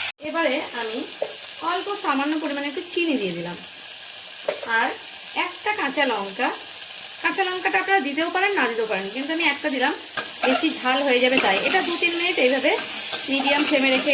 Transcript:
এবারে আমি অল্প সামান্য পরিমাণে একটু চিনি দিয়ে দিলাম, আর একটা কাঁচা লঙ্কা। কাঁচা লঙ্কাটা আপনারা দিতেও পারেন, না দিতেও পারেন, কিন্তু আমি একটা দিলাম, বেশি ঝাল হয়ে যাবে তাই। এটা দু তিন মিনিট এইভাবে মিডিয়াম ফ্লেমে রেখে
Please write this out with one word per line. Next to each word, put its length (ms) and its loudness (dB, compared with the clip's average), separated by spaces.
এবারে 280 0
আমি 160 -4
অল্প 160 -2
সামান্য 300 0
পরিমাণে 280 -2
একটু 120 -6
চিনি 280 0
দিয়ে 160 -2
দিলাম, 200 -6
আর 100 2
একটা 340 -4
কাঁচা 320 0
লঙ্কা। 360 -2
কাঁচা 240 0
লঙ্কাটা 340 0
আপনারা 260 4
দিতেও 280 0
পারেন, 240 2
না 120 4
দিতেও 200 0
পারেন, 140 -2
কিন্তু 200 -4
আমি 180 0
একটা 220 -2
দিলাম, 180 2
বেশি 200 4
ঝাল 180 2
হয়ে 160 6
যাবে 220 6
তাই। 120 4
এটা 200 4
দু 140 2
তিন 180 4
মিনিট 260 2
এইভাবে 260 4
মিডিয়াম 360 4
ফ্লেমে 280 4
রেখে 180 2